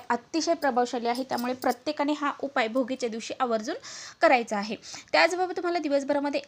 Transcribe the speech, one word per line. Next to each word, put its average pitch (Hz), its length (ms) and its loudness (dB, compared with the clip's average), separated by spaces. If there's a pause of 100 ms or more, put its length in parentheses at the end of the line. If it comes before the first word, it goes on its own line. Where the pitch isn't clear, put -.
अतिशय 311 440 0
प्रभावशाली 247 540 0
आहे. 240 160 -2
त्यामुळे 247 300 -2
प्रत्येकाने 285 600 0
हा 294 180 -2 (120)
उपाय 269 240 0
भोगीच्या 247 420 -2
दिवशी 220 300 -8
आवर्जून 233 360 0 (460)
करायचा 240 360 4
आहे. 208 180 -2 (360)
त्याचबरोबर 349 400 4
तुम्हाला 349 280 -2
दिवसभरामध्ये 285 680 0